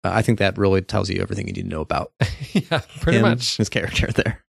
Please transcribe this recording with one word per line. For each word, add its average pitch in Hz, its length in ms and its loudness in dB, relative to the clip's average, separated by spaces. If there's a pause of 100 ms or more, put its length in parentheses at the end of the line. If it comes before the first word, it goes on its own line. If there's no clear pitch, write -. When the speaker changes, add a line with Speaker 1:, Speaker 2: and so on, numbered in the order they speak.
Speaker 1:
I 98 180 2
think 110 180 2
that 98 180 2
really 95 240 4
tells 95 280 -2
you 92 120 -2
everything 98 260 -4
you 95 60 -8
need 90 100 -6
to 92 40 -6
know 78 140 -6
about - 300 -4 (220)
Speaker 2:
<laughs> - 200 -12
Yeah, - 280 0 (200)
pretty 120 180 4
Speaker 1:
him, 113 40 4
Speaker 2:
much. 120 340 0
Speaker 1:
his 107 120 0
character - 380 -2
<laughs> - 80 -4
there. - 280 0 (120)